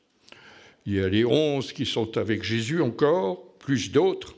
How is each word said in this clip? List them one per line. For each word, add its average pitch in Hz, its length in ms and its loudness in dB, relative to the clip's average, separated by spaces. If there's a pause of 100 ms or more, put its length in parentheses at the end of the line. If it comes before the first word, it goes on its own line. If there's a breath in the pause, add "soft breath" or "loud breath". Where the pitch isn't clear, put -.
(840 loud breath)
il 101 80 -4
y 95 80 2
a 95 80 0
les 107 160 4
onze 139 480 0
qui 127 120 -4
sont 110 320 -2
avec 101 260 -2
Jésus 113 380 -2
encore, 165 760 0
plus 110 340 -4
d'autres 175 460 0